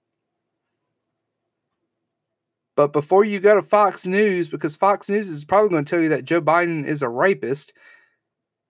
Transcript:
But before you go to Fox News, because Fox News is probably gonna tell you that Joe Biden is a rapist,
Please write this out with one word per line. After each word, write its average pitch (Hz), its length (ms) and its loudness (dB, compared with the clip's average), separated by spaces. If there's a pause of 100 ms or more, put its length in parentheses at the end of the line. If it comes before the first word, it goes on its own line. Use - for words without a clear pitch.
(2750)
But 147 180 2
before 175 300 2
you 208 160 -2
go 208 160 4
to 190 80 2
Fox 208 420 0
News, 185 440 0
because 151 260 -6
Fox 190 340 0
News 202 200 -4
is 147 160 -10
probably 208 240 2
gonna 156 160 0
tell 170 160 -2
you 160 80 0
that 131 160 -2
Joe 165 160 0
Biden 160 440 0
is 147 180 -6
a 123 60 -2
rapist, 139 640 -4 (960)